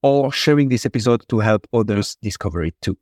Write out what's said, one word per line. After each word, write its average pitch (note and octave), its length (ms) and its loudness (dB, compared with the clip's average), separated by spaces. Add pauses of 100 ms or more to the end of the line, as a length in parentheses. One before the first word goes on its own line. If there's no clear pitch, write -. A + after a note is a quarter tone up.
or C#3 260 2
sharing D3 380 2
this B2+ 180 -2
episode A#2+ 440 0
to A2+ 100 0
help G#2+ 320 0
others G#2 500 0
discover F2 420 -6
it E2 180 -6
too. F#2 200 -6